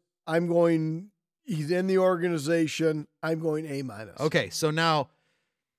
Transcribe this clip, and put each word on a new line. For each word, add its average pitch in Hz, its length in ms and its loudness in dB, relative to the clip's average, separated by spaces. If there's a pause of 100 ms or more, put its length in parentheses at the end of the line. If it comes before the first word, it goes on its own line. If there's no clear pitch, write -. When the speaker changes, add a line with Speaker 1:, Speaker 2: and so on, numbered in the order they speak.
(260)
Speaker 1:
I'm 170 200 0
going, 170 680 2 (320)
he's 156 260 -4
in 180 160 0
the 190 100 2
organization. 165 1120 2 (160)
I'm 160 160 -2
going 160 260 -2
A 143 160 -6
minus. 110 400 -10
Speaker 2:
Okay, 151 300 0
so 156 200 -2
now 156 380 0 (720)